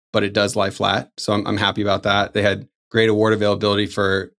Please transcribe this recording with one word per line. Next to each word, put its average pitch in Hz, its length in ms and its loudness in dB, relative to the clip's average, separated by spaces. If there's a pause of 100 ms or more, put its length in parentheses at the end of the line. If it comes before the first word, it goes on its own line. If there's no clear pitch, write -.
(120)
but 107 100 0
it 98 100 -4
does 101 220 0
lie 98 160 0
flat. 101 480 -2
So - 140 -4
I'm, 104 120 0
I'm 104 120 -2
happy 101 260 -2
about 95 220 -2
that. 101 300 0
They 107 80 0
had 101 260 -2 (200)
great 113 200 2
award 110 240 4
availability 101 540 0
for, 95 520 -2